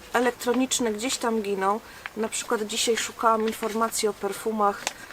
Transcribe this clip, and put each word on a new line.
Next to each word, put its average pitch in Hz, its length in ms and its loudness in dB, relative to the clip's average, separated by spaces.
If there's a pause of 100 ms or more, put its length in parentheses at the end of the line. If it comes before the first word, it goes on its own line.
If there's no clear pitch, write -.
(120)
elektroniczne 240 800 2
gdzieś 214 260 -2
tam 226 240 0
giną. 196 380 0 (360)
Na 220 120 -2
przykład - 340 -2
dzisiaj 220 340 0
szukałam 220 500 2
informacji 220 600 0
o 202 40 0
perfumach, 202 720 0 (300)